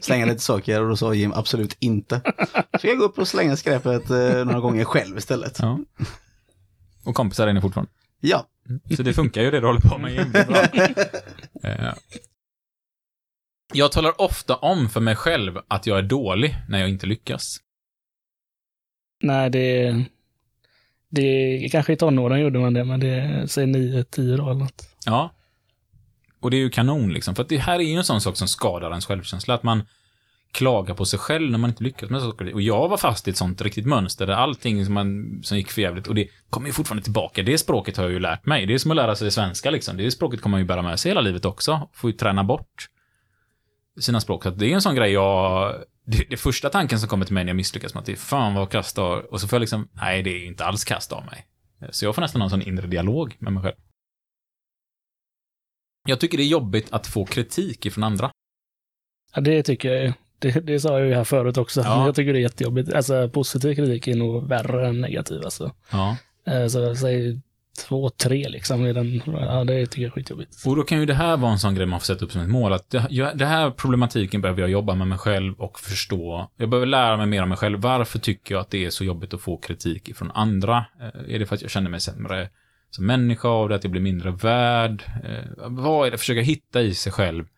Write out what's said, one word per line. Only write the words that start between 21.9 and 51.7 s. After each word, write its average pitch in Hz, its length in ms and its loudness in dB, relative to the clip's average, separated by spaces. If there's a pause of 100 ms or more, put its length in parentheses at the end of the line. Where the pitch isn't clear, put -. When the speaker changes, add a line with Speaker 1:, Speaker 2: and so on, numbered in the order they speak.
Speaker 3:
i 156 40 4
tonåren 135 440 4
gjorde 139 180 4
man 123 160 4
det, 123 100 2
men 131 160 0
det, 131 480 0
säg 139 180 0
nio, 131 380 2
tio 127 320 0
då 143 80 0
eller 131 160 0
något. - 280 -6 (180)
Speaker 2:
Ja. 156 260 2 (1080)
Och 123 100 0
det 127 60 2
är 135 40 4
ju 131 100 2
kanon, 123 420 2
liksom. 95 220 -2
För 120 80 -2
att 127 60 -4
det 156 100 0
här 175 200 2
är 180 60 2
ju 160 120 0
en 180 80 2
sån 117 160 2
sak 98 160 -2
som 92 120 -2
skadar 87 420 -2
ens 85 160 -6
självkänsla, 95 480 -4
att 117 80 -2
man 113 200 2 (720)
klagar 104 420 2
på 98 100 -2
sig - 140 -2
själv 156 320 -2
när 113 80 2
man 120 120 2
inte 113 140 -4
lyckas 117 260 -6
med 131 100 -2
saker. 107 340 -8
Och 104 80 -2
jag 110 260 2
var 202 80 0
fast - 320 0
i - 20 -2
ett 92 60 -2
sånt 92 260 -2
riktigt 104 240 -2
mönster 98 400 0
där 95 80 0
allting 117 500 0
som 101 100 -2
man, 101 480 -4
som - 140 -4
gick 95 140 -2
för 107 120 -2
jävligt, 90 240 -2
och 107 80 -4
det 104 140 0 (220)
kommer 127 160 -6
ju 143 60 -6
fortfarande 113 300 -4
tillbaka. 104 400 -2
Det 135 160 2
språket 117 380 -2
har 95 80 0
jag 90 80 0
ju 90 80 -2
lärt 85 260 -2
mig. 135 200 0
Det 107 80 2
är 131 40 2
som 156 120 0
att 156 60 2
lära 117 200 2
sig 110 80 -6
det 104 60 0
svenska, 98 400 -2
liksom. 104 260 -4
Det 104 140 -2
språket 127 300 -4
kommer 104 140 0
man 95 60 2
ju 92 60 0
bära 90 160 -2
med 87 180 -4
sig 170 100 0
hela 185 100 0
livet 95 240 -2
också. 147 480 -2
Får - 180 -4
ju 107 60 -4
träna 98 280 2
bort - 420 -4 (1120)
sina 120 200 0
språk. 92 220 -4
Så 101 60 -2
att 92 100 -6
det 104 120 2
är 165 40 2
en 196 80 2
sån 143 120 2
grej 110 180 4
jag... 98 600 4 (320)
Det, 110 240 2
det 123 60 -6
första 143 340 -2
tanken 139 280 0
som 107 100 -2
kommer 95 160 0
till 98 100 -4
mig 92 100 0
när 90 60 -4
jag 92 60 -2
misslyckas - 380 -4
med - 60 -8
att - 60 -10
det 98 60 -6
är, 95 40 -8
"Fan 113 380 -2
vad 98 160 -2
kast - 280 -4
av." 92 200 -2
Och 101 220 -8
så 101 80 -6
får 123 80 0
jag 120 40 4
liksom, 110 320 -4
"Nej, 92 300 -2
det 95 80 -2
är 90 80 -6
ju 87 80 -12
inte 87 180 -8
alls 95 200 -2
kast - 280 -6
av - 140 -10
mig." - 200 -18 (440)